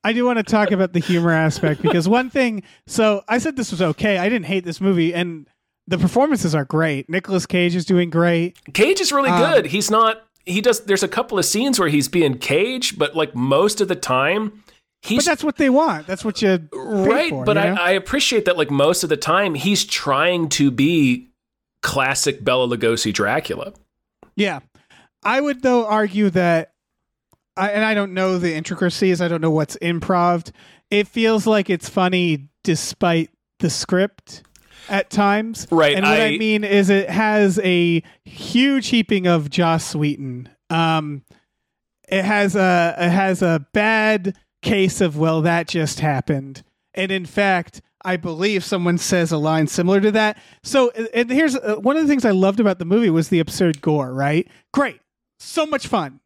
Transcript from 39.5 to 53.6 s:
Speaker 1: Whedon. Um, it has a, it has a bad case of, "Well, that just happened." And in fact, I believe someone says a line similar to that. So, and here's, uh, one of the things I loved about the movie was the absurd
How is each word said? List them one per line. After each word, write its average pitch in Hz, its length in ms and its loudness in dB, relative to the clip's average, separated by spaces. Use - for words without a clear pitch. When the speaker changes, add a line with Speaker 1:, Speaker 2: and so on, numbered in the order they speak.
Speaker 1:
Whedon. 139 540 -6
Um, 160 540 -2
it 190 160 -2
has 202 320 0
a, 180 440 2
it 175 100 2
has 190 320 0
a 165 320 0
bad 214 640 0
case 196 400 0
of, 156 160 0
"Well, 160 240 2
that 170 260 0
just 160 320 -4
happened." 139 600 -4
And 190 180 -4
in 185 140 -4
fact, 190 560 -2
I 185 120 -2
believe 175 460 -2
someone 175 360 0
says 170 320 0
a 160 60 0
line 156 280 2
similar 180 360 2
to 214 100 2
that. 214 260 0
So, 247 280 2
and 233 180 0
here's, 277 240 2
uh, 214 240 -4
one 262 180 0
of 320 60 0
the 294 40 2
things 277 160 2
I 226 80 4
loved 190 280 2
about 196 180 2
the 180 80 -8
movie 208 240 2
was 160 200 0
the 175 100 2
absurd 160 420 0